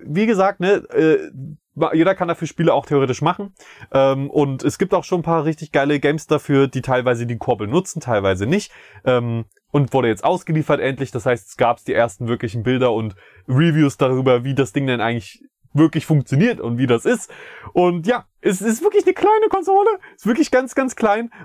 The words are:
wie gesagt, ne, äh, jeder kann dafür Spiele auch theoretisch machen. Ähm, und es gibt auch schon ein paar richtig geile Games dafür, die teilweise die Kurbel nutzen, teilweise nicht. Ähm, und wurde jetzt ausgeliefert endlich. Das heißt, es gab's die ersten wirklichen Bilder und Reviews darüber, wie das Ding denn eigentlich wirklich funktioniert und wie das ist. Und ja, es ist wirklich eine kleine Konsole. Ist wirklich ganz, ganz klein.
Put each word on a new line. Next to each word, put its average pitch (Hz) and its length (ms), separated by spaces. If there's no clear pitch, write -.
wie 165 200
gesagt, 196 360
ne, 190 140
äh, 143 360
jeder 170 240
kann 175 140
dafür 165 180
Spiele 160 260
auch 135 120
theoretisch 135 360
machen. 175 320
Ähm, 135 380
und 139 340
es 139 140
gibt 190 160
auch 185 100
schon 185 160
ein 160 40
paar 165 200
richtig 156 300
geile 143 260
Games 151 260
dafür, 139 440
die 131 120
teilweise 123 440
die 117 120
Kurbel 107 300
nutzen, 165 320
teilweise 98 460
nicht. 190 260
Ähm, 120 400
und 143 200
wurde 127 160
jetzt 110 160
ausgeliefert 156 560
endlich. 131 320
Das 120 140
heißt, 123 240
es - 80
gab's 120 260
die - 100
ersten 117 360
wirklichen 117 340
Bilder 123 300
und 110 240
Reviews 151 480
darüber, 127 480
wie 135 100
das 131 160
Ding 139 160
denn 120 140
eigentlich 117 420
wirklich 156 360
funktioniert 156 520
und 117 200
wie 131 80
das 117 180
ist. 233 240
Und 175 340
ja, 240 180
es 190 180
ist 226 220
wirklich 403 240
eine 370 80
kleine 427 360
Konsole. 392 400
Ist - 100
wirklich 247 240
ganz, 262 240
ganz 254 220
klein. 220 340